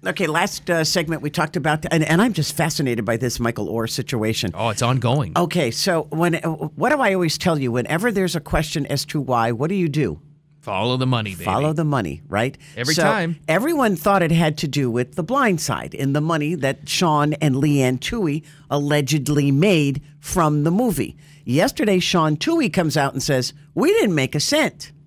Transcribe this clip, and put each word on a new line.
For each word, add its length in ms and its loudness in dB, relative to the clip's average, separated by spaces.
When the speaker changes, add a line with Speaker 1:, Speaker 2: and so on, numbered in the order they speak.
Speaker 1:
Okay, 200 -2
last, 420 -2
uh, 160 2
segment 360 -2
we 80 -4
talked 280 -4
about, 340 0
and, 140 2
and 160 4
I'm 100 4
just 240 -2
fascinated 480 -2
by 140 -2
this 200 -2
Michael 300 -2
Oher 220 -4
situation. 640 -2
Speaker 2:
Oh, 160 -2
it's 120 -4
ongoing. 540 0
Speaker 1:
Okay, 360 0
so 400 0
when, 240 0
uh, 160 -4
what 400 -2
do 100 2
I 120 2
always 240 0
tell 220 0
you? 140 0
Whenever 360 0
there's 240 0
a 60 -2
question 460 -2
as 220 -4
to 120 -4
why, 320 0
what 160 -2
do 80 -2
you 140 0
do? 320 -2
Speaker 2:
Follow 340 -2
the 100 0
money, 260 0
baby. 120 -10
Speaker 1:
Follow 300 0
the 100 0
money, 460 0
right? 280 -2
Speaker 2:
Every 160 -2
Speaker 1:
So 100 0
Speaker 2:
time. 360 0
Speaker 1:
everyone 480 2
thought 260 2
it 80 2
had 280 2
to 100 -4
do 200 0
with 260 -2
The 80 -2
Blind 360 2
Side 340 -6
and 220 -2
the 60 2
money 340 -2
that 320 -4
Sean 460 2
and 220 2
Leanne 440 2
Toohey 440 -2
allegedly 840 0
made 500 2
from 420 2
the 80 2
movie. 460 0
Yesterday, 560 2
Sean 380 2
Toohey 340 0
comes 240 0
out 180 0
and 100 -4
says, 280 0
"We 180 2
didn't 220 2
make 200 0
a 40 0
cent." 540 -2